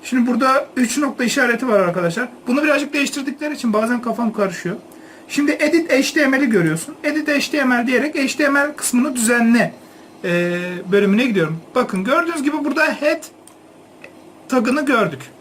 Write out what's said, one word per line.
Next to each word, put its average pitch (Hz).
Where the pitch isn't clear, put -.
Şimdi 247
burada 262
üç 247
nokta 277
işareti 240
var 214
arkadaşlar. 180
Bunu 277
birazcık 294
değiştirdikleri 285
için 240
bazen 226
kafam 226
karışıyor. 190
Şimdi 294
Edit 311
H 269
T 294
M 269
L'i 277
görüyorsun. 170
Edit 302
H 285
T 294
M 247
L 226
diyerek 262
H 277
T 294
M 277
L 294
kısmını 254
düzenle, 233
e, 175
bölümüne 202
gidiyorum. 165
Bakın 208
gördüğünüz 320
gibi 294
burada 311
head 302
tagını 254
gördük. 202